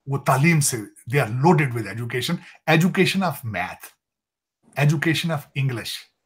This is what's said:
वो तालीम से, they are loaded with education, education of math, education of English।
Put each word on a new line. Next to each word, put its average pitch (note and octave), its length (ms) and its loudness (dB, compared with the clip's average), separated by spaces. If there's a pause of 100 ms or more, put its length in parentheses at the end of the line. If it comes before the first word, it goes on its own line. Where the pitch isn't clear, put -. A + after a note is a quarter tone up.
वो C#3 80 -2
तालीम D3+ 420 4
से, C#3 180 0 (340)
they C3+ 140 2
are B2 200 -2
loaded D#3 280 4
with A2+ 200 -6
education, B2 440 -6 (320)
education F3+ 540 4
of E3 100 -2 (120)
math, F2+ 460 -8 (960)
education D#3+ 460 0
of C#3+ 320 -6
English। A#2+ 280 -4 (340)